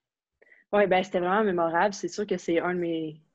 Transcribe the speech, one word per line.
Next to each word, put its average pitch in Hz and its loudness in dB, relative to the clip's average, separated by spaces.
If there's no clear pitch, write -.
Ouais, 208 4
ben, 185 4
c'était 190 -4
vraiment 190 2
mémorable. 175 0
C'est 180 -8
sûr 208 -6
que 196 -2
c'est 170 0
un 175 -2
de 180 -4
mes 160 -4